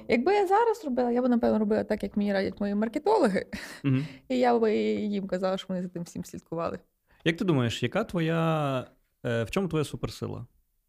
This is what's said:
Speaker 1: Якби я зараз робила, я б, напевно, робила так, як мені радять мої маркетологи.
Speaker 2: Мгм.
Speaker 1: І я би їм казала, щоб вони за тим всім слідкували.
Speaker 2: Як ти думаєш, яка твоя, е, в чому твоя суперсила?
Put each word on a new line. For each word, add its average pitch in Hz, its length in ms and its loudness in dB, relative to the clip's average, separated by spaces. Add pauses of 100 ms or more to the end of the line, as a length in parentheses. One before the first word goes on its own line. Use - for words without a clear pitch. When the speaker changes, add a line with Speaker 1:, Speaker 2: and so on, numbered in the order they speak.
Speaker 1:
Якби 262 260 4
я 403 140 4
зараз 427 380 2
робила, 247 260 0
я 240 100 2
б, 254 80 2
напевно, 233 300 4
робила 214 240 2
так, 208 200 -4
як 202 140 -4
мені 202 160 2
радять 196 260 -2
мої 202 160 -2
маркетологи. 233 680 2 (380)
Speaker 2:
Мгм. 135 220 2 (240)
Speaker 1:
І 254 100 0
я 240 200 4
би 220 160 2 (200)
їм 202 320 -4
казала, 185 300 -2
щоб - 120 -10
вони 180 120 -4
за 185 60 -6
тим 175 160 -8
всім 170 220 -10
слідкували. - 540 -8 (440)
Speaker 2:
Як 165 140 0
ти 214 80 -2
думаєш, 131 380 2
яка 180 200 0
твоя, 160 760 0 (460)
е, 117 180 0
в 107 80 -8
чому 196 160 0
твоя 156 180 0
суперсила? 110 600 -8 (440)